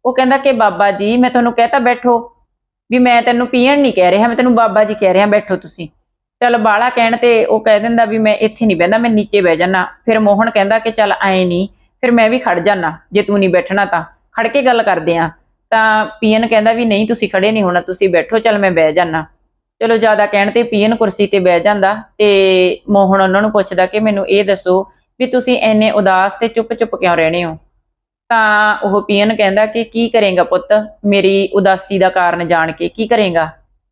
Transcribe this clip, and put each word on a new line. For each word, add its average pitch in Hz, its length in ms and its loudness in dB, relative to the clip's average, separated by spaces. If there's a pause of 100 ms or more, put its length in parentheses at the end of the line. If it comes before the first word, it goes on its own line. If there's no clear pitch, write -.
ਉਹ 247 80 -2
ਕਹਿੰਦਾ 262 240 0
ਕਿ 269 160 0
"ਬਾਬਾ 202 380 0
ਜੀ 202 260 -2
ਮੈਂ 247 120 2
ਤੁਹਾਨੂੰ 240 240 0
ਕਹਿ 233 140 0
ਤਾ 277 120 0
ਬੈਠੋ, 240 400 0 (680)
ਵੀ 247 100 0
ਮੈਂ 240 220 2
ਤੈਨੂੰ 240 260 0
ਪੀਣ 262 320 2
ਨਹੀਂ 269 140 2
ਕਹਿ 180 180 2
ਰਿਹਾ, 208 160 2
ਮੈਂ 233 80 -4
ਤੈਨੂੰ 247 200 2
ਬਾਬਾ 214 280 2
ਜੀ 214 100 -4
ਕਹਿ 190 200 0
ਰਿਹਾ, 196 120 0
ਬੈਠੋ 208 300 -2
ਤੁਸੀਂ।" 170 320 -12 (540)
ਚੱਲ 240 160 0
ਬਾਹਲਾ 220 320 0
ਕਹਿਣ 233 280 0
ਤੇ 240 160 2 (120)
ਉਹ 214 140 0
ਕਹਿ 214 200 2
ਦਿੰਦਾ 233 260 0
ਵੀ 214 120 -4
"ਮੈਂ 214 180 0
ਇੱਥੇ 220 300 -2
ਨਹੀਂ 196 120 2
ਬਹਿੰਦਾ, 180 200 2
ਮੈਂ 233 120 0
ਨੀਚੇ 208 320 0
ਬਹਿ 170 160 2
ਜਾਨਾ।" 180 260 0 (220)
ਫਿਰ 220 140 2
ਮੋਹਨ 214 300 2
ਕਹਿੰਦਾ 214 300 0
ਕਿ 220 120 -6
"ਚੱਲ 208 220 0
ਐਂ 190 320 0
ਨਹੀਂ, 180 220 -2 (360)
ਫਿਰ 247 80 0
ਮੈਂ 226 180 4
ਵੀ 247 100 -2
ਖੜ 180 200 -2
ਜਾਨਾ 175 320 -2 (220)
ਜੇ 208 80 2
ਤੂੰ 202 180 -2
ਨਹੀਂ 190 100 2
ਬੈਠਣਾ 190 360 0
ਤਾਂ, 175 180 -4 (280)
ਖੜ 226 160 -4
ਕੇ 262 140 -2
ਗੱਲ 240 220 2
ਕਰਦੇ 170 340 -2
ਆਂ।" 165 120 -2 (420)
ਤਾਂ 220 340 0 (160)
ਪੀਐਨ 220 260 0
ਕਹਿੰਦਾ 220 260 2
ਵੀ 233 120 -4
"ਨਹੀਂ 214 220 0
ਤੁਸੀਂ 220 220 -4
ਖੜੇ 196 220 0
ਨਹੀਂ 220 120 0
ਹੋਣਾ, 175 180 0
ਤੁਸੀਂ 185 280 -2
ਬੈਠੋ, 175 300 0
ਚੱਲ 220 180 0
ਮੈਂ 196 140 0
ਬਹਿ 156 220 2
ਜਾਨਾ।" 160 320 -2 (560)
ਚਲੋ 226 160 2
ਜ਼ਿਆਦਾ 214 280 2
ਕਹਿਣ 202 260 -2
ਤੇ 233 120 0
ਪੀਐਨ 220 320 0
ਕੁਰਸੀ 202 320 -2
ਤੇ 196 120 0
ਬਹਿ 180 200 2
ਜਾਂਦਾ 196 340 0 (240)
ਤੇ 214 100 2 (600)
ਮੋਹਨ 196 320 2
ਉਹਨਾਂ 190 200 0
ਨੂੰ 214 100 -2
ਪੁੱਛਦਾ 190 340 -2
ਕਿ 208 140 -4
"ਮੈਨੂੰ 208 280 -2
ਇਹ 202 180 2
ਦੱਸੋ 190 360 0 (380)
ਵੀ 254 80 -2
ਤੁਸੀਂ 247 340 -2
ਇੰਨੇ 214 300 2
ਉਦਾਸ 190 480 0
ਤੇ 226 80 -2
ਚੁੱਪ-ਚੁੱਪ 226 480 -4
ਕਿਉਂ 175 200 0
ਰਹਿੰਦੇ 165 280 0
ਹੋ?" 160 140 -8 (720)
ਤਾਂ 214 520 2
ਉਹ 202 200 -2
ਪੀਐਨ 208 340 0
ਕਹਿੰਦਾ 208 300 0
ਕਿ 226 180 -4
"ਕੀ 226 260 -4
ਕਰੇਂਗਾ 196 340 2
ਪੁੱਤ, 180 300 -2 (320)
ਮੇਰੀ 196 480 2
ਉਦਾਸੀ 190 460 0
ਦਾ 185 100 2
ਕਾਰਨ 175 380 -2
ਜਾਣ 160 240 0
ਕੇ 170 180 -6
ਕੀ 220 180 -6
ਕਰੇਂਗਾ? 180 420 0 (420)